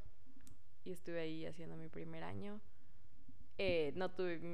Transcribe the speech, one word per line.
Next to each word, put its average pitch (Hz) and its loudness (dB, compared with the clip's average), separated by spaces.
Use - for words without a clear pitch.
y 185 0
estuve 170 0
ahí 160 0
haciendo 160 -2
mi 160 -2
primer 165 -2
año. 202 -2
Eh, 170 4
no 185 2
tuve 175 2
mi 165 0